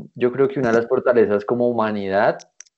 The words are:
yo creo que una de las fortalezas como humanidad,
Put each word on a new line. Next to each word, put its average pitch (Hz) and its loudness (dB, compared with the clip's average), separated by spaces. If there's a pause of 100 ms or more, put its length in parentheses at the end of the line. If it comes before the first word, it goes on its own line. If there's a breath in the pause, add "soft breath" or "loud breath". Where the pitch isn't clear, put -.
(140)
yo 120 0
creo 135 2
que 139 -4
una 123 0
de 113 4
las 117 -2
fortalezas 113 2
como 120 0
humanidad, 107 -2 (420)